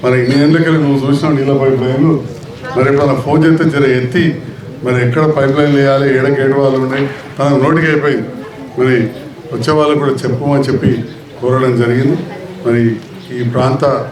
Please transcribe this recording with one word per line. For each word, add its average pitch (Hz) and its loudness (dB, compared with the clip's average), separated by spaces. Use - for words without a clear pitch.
మరి 127 2
ఇన్ని 127 2
ఏళ్ళకెళ్ళి 160 2
నువ్వు 139 2
చూసినావు 147 0
నీళ్ళ 139 2
పైప్ 131 2
లైన్లు, 143 2
మరి 131 2
ఎప్పుడైనా 143 2
ఫోన్ 151 2
చేస్తే 160 4
జర 143 2
ఎత్తి 165 0
మరి 123 0
ఎక్కడ 147 0
పైప్ 139 2
లైన్ 147 4
వేయాలి, 139 4
ఏడ 131 2
గేట్ 135 2
వాళ్ళు 131 2
ఉన్నాయి, 135 -2
తనకు 139 2
నోటికి 160 2
అయిపోయింది. 139 0
మరి 127 2
వచ్చే 120 -2
వాళ్ళకు 147 2
కూడా 139 0
చెప్పమని 131 0
చెప్పి 113 2
కోరడం 127 2
జరిగింది. 123 2
మరి 117 2
ఈ 123 -4
ప్రాంత 135 0